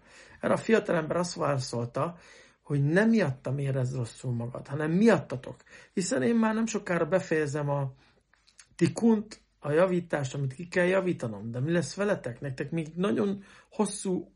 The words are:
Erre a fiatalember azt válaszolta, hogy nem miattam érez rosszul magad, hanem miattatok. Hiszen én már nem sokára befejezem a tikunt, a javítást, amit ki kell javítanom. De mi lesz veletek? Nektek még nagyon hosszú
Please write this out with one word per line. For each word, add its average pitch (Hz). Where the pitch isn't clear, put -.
Erre -
a 185
fiatalember 170
azt 175
válaszolta, 143
hogy 143
nem 180
miattam 143
érez 135
rosszul 123
magad, 120
hanem 151
miattatok. 180
Hiszen 254
én 233
már 220
nem 226
sokára 180
befejezem 151
a 139
tikunt, 214
a 143
javítást, 170
amit 139
ki 175
kell 180
javítanom. 143
De 123
mi 147
lesz 170
veletek? 180
Nektek 143
még 165
nagyon 202
hosszú -